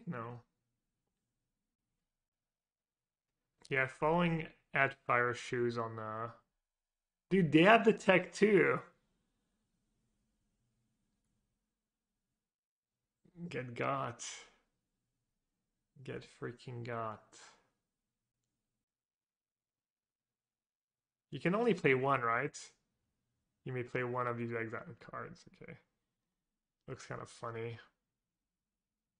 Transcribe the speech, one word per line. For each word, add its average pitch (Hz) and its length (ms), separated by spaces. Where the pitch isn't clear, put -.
No. 120 360
Yeah, 135 180
following 165 600
at 135 220
Fire 120 280
Shoes 120 440
on 113 180
the, 110 360
dude, 175 220
they 156 120
have 226 220
the 214 80
tech 180 400
too. 156 460
Get 127 260
got. 131 500
Get 123 220
freaking 120 440
got. 113 380
You 139 80
can 170 160
only 233 180
play 151 200
one, 131 280
right? 120 360
You 131 80
may 123 100
play 127 200
one 123 240
of 120 100
these 117 140
exact 113 480
cards. - 440
Okay. - 120
Looks 131 180
kinda 123 200
funny. 117 520